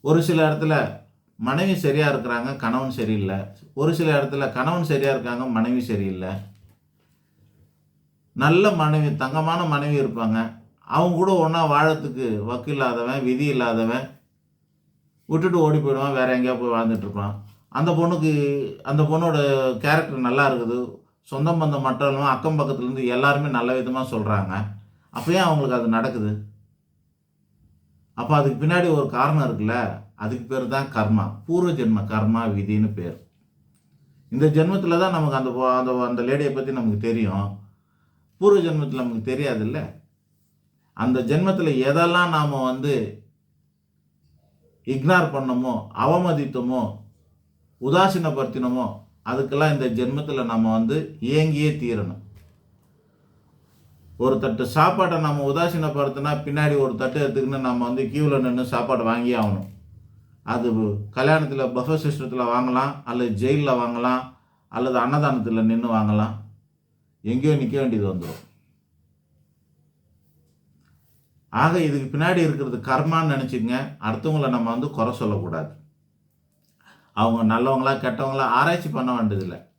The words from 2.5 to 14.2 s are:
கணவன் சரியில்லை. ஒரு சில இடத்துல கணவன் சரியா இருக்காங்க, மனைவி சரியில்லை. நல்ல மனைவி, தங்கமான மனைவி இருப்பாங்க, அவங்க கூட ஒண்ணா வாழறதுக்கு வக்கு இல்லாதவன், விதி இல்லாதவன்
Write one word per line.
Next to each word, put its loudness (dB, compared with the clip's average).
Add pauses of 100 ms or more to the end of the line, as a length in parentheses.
கணவன் -2
சரியில்லை. -2 (380)
ஒரு 0
சில 2
இடத்துல -4
கணவன் 0
சரியா 2
இருக்காங்க, -4
மனைவி 0
சரியில்லை. -4 (2000)
நல்ல 6
மனைவி, 2
தங்கமான -2
மனைவி 0
இருப்பாங்க, -2 (200)
அவங்க 0
கூட 2
ஒண்ணா 2
வாழறதுக்கு 0
வக்கு -6
இல்லாதவன், -2
விதி 0
இல்லாதவன் 0 (1160)